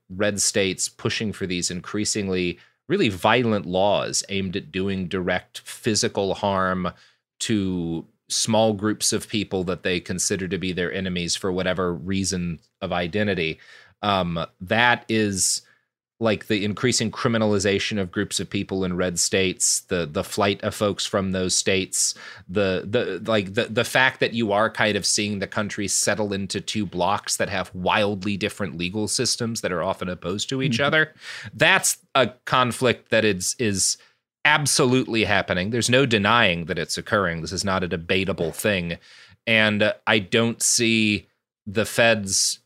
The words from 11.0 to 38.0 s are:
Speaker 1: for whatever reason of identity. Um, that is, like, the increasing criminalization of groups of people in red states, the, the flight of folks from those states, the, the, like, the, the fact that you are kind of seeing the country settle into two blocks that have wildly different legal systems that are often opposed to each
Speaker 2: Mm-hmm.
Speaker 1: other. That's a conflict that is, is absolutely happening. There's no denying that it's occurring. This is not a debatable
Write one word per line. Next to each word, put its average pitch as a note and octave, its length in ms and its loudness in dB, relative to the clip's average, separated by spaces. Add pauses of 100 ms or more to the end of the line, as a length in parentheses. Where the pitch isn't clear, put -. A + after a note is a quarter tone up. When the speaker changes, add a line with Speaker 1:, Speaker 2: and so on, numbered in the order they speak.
Speaker 1:
for G2 160 -4
whatever F2+ 440 0
reason F2+ 680 -4 (220)
of F#2 100 -4
identity. F2 680 -2 (440)
Um, F2 420 0 (160)
that A#2 480 2
is, G#2 540 0 (580)
like, A2 280 0
the G#2 160 0
increasing A2 460 0
criminalization G#2 880 0
of F2 120 -4
groups G2+ 260 -4
of F#2+ 120 -6
people F#2+ 340 -2
in F2+ 120 -2
red F2+ 220 -2
states, - 640 0
the, F2 240 -2
the E2 180 -4
flight G2+ 380 0
of G2+ 120 -2
folks G2+ 320 -2
from F#2+ 260 0
those F#2 240 0
states, - 580 0 (340)
the, F#2 380 0
the, G2 440 -2
like, G2+ 240 0
the, A2+ 100 0
the A2 200 0
fact C3 360 2
that A#2+ 140 0
you A2+ 180 0
are G#2+ 180 4
kind G#2+ 260 0
of F#2 100 -2
seeing G#2 320 0
the F#2+ 80 -4
country G2+ 420 -4
settle G#2 440 0
into G2 280 -4
two G#2 260 -4
blocks F2 520 -2
that F#2+ 100 0
have F#2 260 -6
wildly G2+ 600 0
different F#2 400 -4
legal F#2+ 320 -4
systems A#2 540 -2
that F#2 100 -2
are E2+ 100 -2
often F#2 260 -4
opposed F2+ 420 -6
to C3+ 120 -2
each B2+ 120 0
Speaker 2:
Mm-hmm. C#3+ 100 2
Speaker 1:
other. D#3 300 2 (400)
That's F3 440 2 (160)
a C3 140 6 (160)
conflict B2 680 2
that A2 140 4
is, F#2+ 340 0
is G2+ 380 0 (480)
absolutely C3 800 4
happening. F#2 460 0
There's A#2 200 0
no C3 160 6
denying G#2 600 4
that F2 120 -4
it's - 200 -4
occurring. F2 440 0
This D#2+ 100 -8
is F#2 120 -4
not F#2+ 200 0
a F2+ 40 -4
debatable F2+ 640 -2